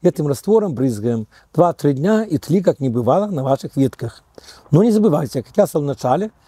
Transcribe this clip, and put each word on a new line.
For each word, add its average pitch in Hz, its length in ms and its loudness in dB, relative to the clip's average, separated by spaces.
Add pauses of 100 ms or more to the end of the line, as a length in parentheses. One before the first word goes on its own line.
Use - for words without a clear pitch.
этим 165 260 0
раствором 196 460 0
брызгаем. 113 540 -2 (260)
Два-три 151 400 2
дня, 208 300 0
и 180 140 -4
тли 196 240 0
как 175 180 0
не 135 100 -2
бывало 123 380 0
на 160 160 -6
ваших 139 340 -4
ветках. 127 460 -4 (480)
Но 160 120 4
не 233 80 2
забывайте, 165 520 0
как - 120 -12
я 202 120 4
сказал 156 160 -2
в 143 40 -4
начале, 139 440 -2 (160)